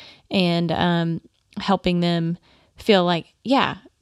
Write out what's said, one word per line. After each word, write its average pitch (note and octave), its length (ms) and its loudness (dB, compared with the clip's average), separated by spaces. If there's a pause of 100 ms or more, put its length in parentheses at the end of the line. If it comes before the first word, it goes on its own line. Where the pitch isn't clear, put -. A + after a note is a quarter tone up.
(300)
and, E3+ 400 0
um, E3+ 520 -2 (340)
helping F#3 440 -2
them E3+ 360 -2 (400)
feel G3 260 4
like, F3 300 -2 (100)
"Yeah, A#3+ 360 0 (240)